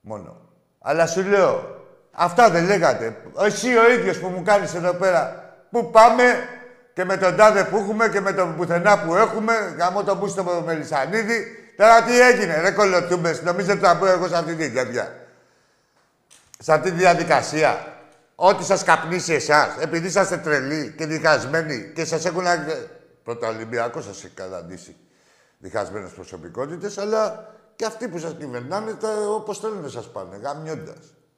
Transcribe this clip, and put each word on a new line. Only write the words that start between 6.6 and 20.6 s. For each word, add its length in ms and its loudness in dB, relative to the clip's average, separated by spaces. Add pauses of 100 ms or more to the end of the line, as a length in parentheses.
και 120 -6
με 120 -2
τον 180 0
τάδε 280 6
που 140 -2
έχουμε 320 0
και 100 -2
με 140 -2
τον 220 -2
πουθενά 440 2
που 160 -2
έχουμε, 380 2 (240)
γαμώ 260 0
τον 140 0
μπούστο 260 -4
με 80 -4
τον 120 -2
Μελισανίδη. 840 -2 (320)
Τώρα 260 6
τι 180 2
έγινε, 400 4
ρε 100 2
κολοτούμπες, 720 0
νομίζετε 320 -2
ότι 120 -2
θα 100 8
μπω 100 -2
εγώ 220 2
σε 100 -2
αυτή 180 -4
τη 140 -4
τέτοια. 460 -4 (1400)
Σε 140 2
αυτή 180 2
τη 60 -6
διαδικασία. 880 2 (500)
Ό,τι 280 2
σας 200 0
καπνίσει 500 0
εσάς, 460 2
επειδή 280 -4
είσαστε 300 0
τρελοί 600 -4